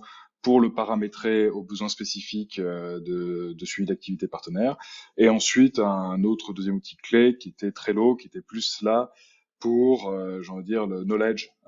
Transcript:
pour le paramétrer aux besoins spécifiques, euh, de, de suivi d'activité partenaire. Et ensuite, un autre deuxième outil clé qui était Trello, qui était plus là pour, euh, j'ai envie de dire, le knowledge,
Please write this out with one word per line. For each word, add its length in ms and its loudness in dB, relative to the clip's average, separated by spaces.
pour 180 6
le 140 4
paramétrer 760 0
aux 140 -4
besoins 260 -8
spécifiques, 680 -8
euh, 420 -6
de, 540 -6
de 120 -12
suivi 220 -6
d'activité 400 -4
partenaire. 500 -4
Et 120 8
ensuite, 480 4
un 460 0
autre 280 0
deuxième 240 -4
outil 220 -10
clé 400 4
qui 120 -16
était 220 -6
Trello, 440 2
qui 100 -12
était 160 -14
plus 400 -8
là 300 0
pour, 520 2
euh, 340 -6
j'ai 80 -14
envie 120 -10
de 40 -16
dire, 180 0
le 200 -6
knowledge, 440 0